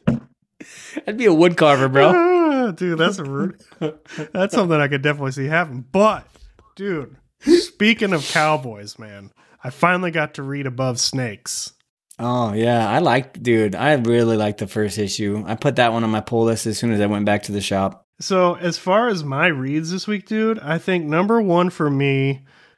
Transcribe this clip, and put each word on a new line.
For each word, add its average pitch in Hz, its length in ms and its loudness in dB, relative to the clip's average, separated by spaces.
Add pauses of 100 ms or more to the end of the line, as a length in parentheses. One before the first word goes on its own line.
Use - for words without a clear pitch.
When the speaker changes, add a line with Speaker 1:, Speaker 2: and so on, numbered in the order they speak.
(1080)
Speaker 1:
I'd 214 100 -6
be 240 80 0
a 185 80 6
wood 165 240 4
carver, 143 320 4
bro. 139 260 6
Speaker 2:
Ah, 330 560 2
dude, 170 260 -4
that's 190 220 2
a 160 40 -8
rude, 139 380 -6 (720)
that's 190 220 -2
something 170 240 2
I 143 80 2
could 139 140 -2
definitely 143 320 -2
see 135 120 -6
happen. 147 460 -2
But, 196 340 2 (500)
dude, 175 400 -8 (260)
speaking 226 720 2
of 147 160 -2
cowboys, 135 680 -2
man, 101 340 -18 (320)
I 135 60 -8
finally 180 420 0
got 151 240 -4
to 143 80 -10
read 139 220 -8
Above 127 340 -4
Snakes. - 760 -6 (440)
Speaker 1:
Oh, 120 360 -2
yeah. 113 360 0
I 123 100 0
like, 135 440 0
dude, 110 320 2
I 131 200 2
really 117 420 2
like 104 200 -2
the 104 100 -8
first 104 300 -4
issue. 104 480 -4
I 104 100 -6
put 135 200 -2
that 120 160 2
one 113 140 -2
on 110 40 0
my 107 120 0
pull 113 240 0
list 113 200 0
as 110 120 -4
soon 117 140 -2
as 104 100 2
I 101 60 2
went 104 180 0
back 104 180 0
to - 80 -10
the 101 100 -4
shop. 98 460 -4 (140)
Speaker 2:
So, 180 340 2
as 175 220 -4
far 220 320 2
as 180 160 -4
my 143 220 0
reads 151 440 -4
this 185 160 -8
week, 208 180 -4
dude, 220 340 -2
I 156 180 -4
think 175 280 -2
number 202 360 2
one 180 280 2
for 156 200 -2
me, 135 560 0 (320)